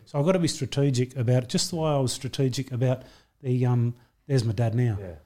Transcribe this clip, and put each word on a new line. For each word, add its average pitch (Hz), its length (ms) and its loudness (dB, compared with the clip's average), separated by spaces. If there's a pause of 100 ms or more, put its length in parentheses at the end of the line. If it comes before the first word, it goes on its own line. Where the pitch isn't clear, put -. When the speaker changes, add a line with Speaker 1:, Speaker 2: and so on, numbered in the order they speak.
Speaker 1:
So - 140 -4
I've 143 60 2
gotta 180 140 4
be 139 100 2
strategic 127 680 0
about 123 260 2
it, 110 60 -10
just - 220 -2
the 175 60 -4
way 160 120 0
I 147 80 2
was 131 160 0
strategic 131 580 -4
about 127 320 0 (380)
the, 127 240 0
um, 120 300 2 (320)
there's 135 160 2
my 113 100 0
dad 113 220 0
now. 120 240 0
Speaker 2:
Yeah. 90 160 -12 (100)